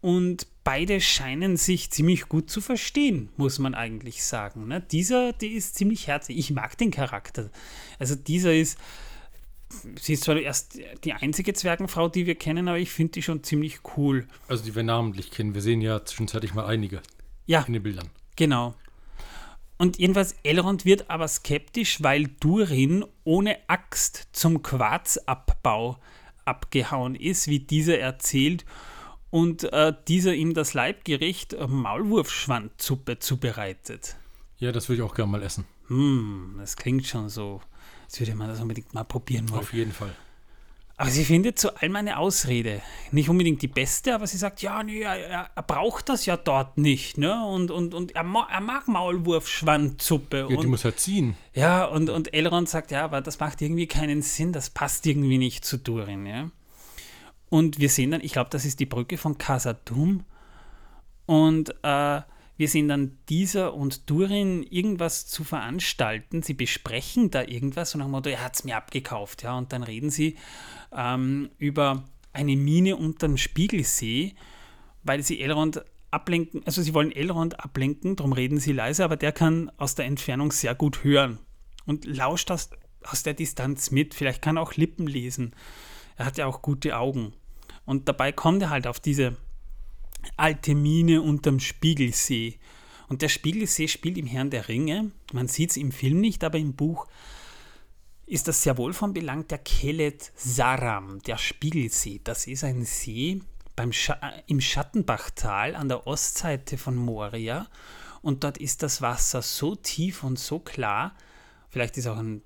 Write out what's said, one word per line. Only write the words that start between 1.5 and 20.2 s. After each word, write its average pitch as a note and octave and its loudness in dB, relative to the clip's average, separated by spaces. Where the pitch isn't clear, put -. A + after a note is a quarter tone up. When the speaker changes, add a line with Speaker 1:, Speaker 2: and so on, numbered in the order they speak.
Speaker 1:
sich - 2
ziemlich E3 4
gut D#3 0
zu G#3+ -4
verstehen, A3+ 0
muss C3+ 0
man C3+ 0
eigentlich A2+ -8
sagen, G#2+ -6
ne? D#3+ -4
Disa, A#3 2
die G#3+ -6
ist A3 -6
ziemlich G3+ 0
herzlich. C#3+ -4
Ich D3+ -2
mag A#2 -4
den A3+ 2
Charakter. A2 -6
Also C3+ -2
Disa E3 2
ist, D#3+ 2
sie - 0
ist C#3 0
zwar D#3 2
erst - -4
die D#3+ -2
einzige D3+ -2
Zwergenfrau, E3+ 0
die F3 0
wir E3+ 0
kennen, F3 -2
aber E3+ 0
ich F3 -2
find E3 0
die E3+ -6
schon D#3 -4
ziemlich D3+ -2
cool. C#3 2
Speaker 2:
Also A#2 -2
die A2 -6
wir A2+ 0
namentlich A2+ 0
kennen. G#2 -2
Wir G2+ -2
sehen A2+ 2
ja A2 0
zwischenzeitlich A2 -4
mal G#2 -2
einige G2+ -2
Speaker 1:
Ja. D#3 4
Speaker 2:
in B2 -2
den A2 -2
Bildern. F2+ -6
Speaker 1:
Genau. B2 2
Und F3+ 4
jedenfalls, F#3+ 2